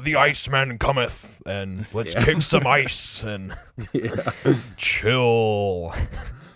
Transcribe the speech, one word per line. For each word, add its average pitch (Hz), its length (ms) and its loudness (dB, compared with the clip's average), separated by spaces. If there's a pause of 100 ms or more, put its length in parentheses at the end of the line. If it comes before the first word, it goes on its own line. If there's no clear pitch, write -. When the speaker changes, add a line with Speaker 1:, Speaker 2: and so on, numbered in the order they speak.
Speaker 1:
"The 151 140 0
Iceman 135 640 2
cometh," - 640 -2
and 98 480 -6
"Let's 101 220 -4
Speaker 2:
Yeah. 113 100 4
Speaker 1:
kick 160 160 4
some 143 240 2
ice," 131 580 0
and 101 320 -8 (200)
Speaker 2:
<laughs> 107 180 -12
Yeah. - 380 -2 (440)
Speaker 1:
"Chill." 107 1200 2 (640)